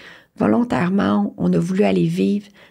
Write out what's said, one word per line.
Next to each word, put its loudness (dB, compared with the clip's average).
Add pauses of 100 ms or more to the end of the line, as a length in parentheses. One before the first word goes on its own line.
(380)
volontairement, 0
on 0
a 2
voulu 0
aller 2
vivre -2 (220)